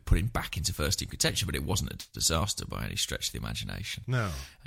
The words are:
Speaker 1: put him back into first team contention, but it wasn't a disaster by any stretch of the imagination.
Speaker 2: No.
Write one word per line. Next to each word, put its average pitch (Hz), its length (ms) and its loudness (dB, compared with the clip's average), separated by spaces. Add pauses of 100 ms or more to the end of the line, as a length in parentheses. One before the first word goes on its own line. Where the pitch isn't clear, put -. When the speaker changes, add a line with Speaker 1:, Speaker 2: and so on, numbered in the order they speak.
Speaker 1:
put 87 140 8
him 98 80 2
back - 280 -2
into - 160 0
first - 280 2
team - 100 -4
contention, - 380 2
but - 80 0
it 71 80 0
wasn't 90 300 0
a - 40 -10 (160)
disaster - 520 2
by 50 200 -4
any 50 100 -4
stretch - 320 -2
of - 60 -8
the 57 60 -4
imagination. 53 640 -6
Speaker 2:
No. 120 240 2 (380)